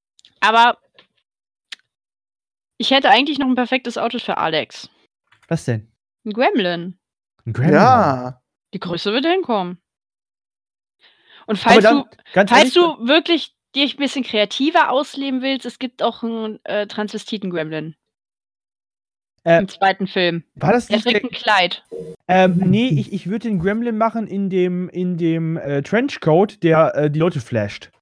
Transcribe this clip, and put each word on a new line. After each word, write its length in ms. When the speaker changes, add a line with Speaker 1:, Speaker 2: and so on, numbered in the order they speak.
Speaker 1:
Aber 380
ich 140
hätte 180
eigentlich 300
noch 80
ein 80
perfektes 420
Outfit 240
für 160
Alex. 520
Speaker 2:
Was 180
denn? 260
Speaker 1:
Ein 80
Gremlin. 680
Speaker 2:
Ein 80
Gremlin? 220
Speaker 3:
Ja. 680
Speaker 1:
Die 60
Größe 340
wird 120
hinkommen. 560
Und 160
Speaker 2:
Aber 80
Speaker 1:
falls 120
Speaker 2:
dann, 200
Speaker 1:
du, 20
Speaker 2:
ganz 180
Speaker 1:
falls 100
Speaker 2:
ehrlich, 120
Speaker 1:
du 340
wirklich 480
dich 200
ein 20
bisschen 260
kreativer 680
ausleben 520
willst, 240
es 140
gibt 220
auch 220
einen, 420
äh, 220
Transvestiten-Gremlin. 1080
Speaker 2:
Äh, 160
Speaker 1:
Im 80
zweiten 400
Film. 360
Speaker 2:
war 160
das 160
Speaker 1:
Der 100
Speaker 2:
nicht 60
Speaker 1:
trägt 200
Speaker 2:
der 60
Speaker 1:
ein 40
Kleid. 500
Speaker 2:
Ähm, 300
nee, 320
ich, 240
ich 160
würd 140
den 160
Gremlin 380
machen 300
in 220
dem, 400
in 280
dem, 400
äh, 260
Trenchcoat, 800
der, 320
äh, 160
die 80
Leute 220
flasht. 500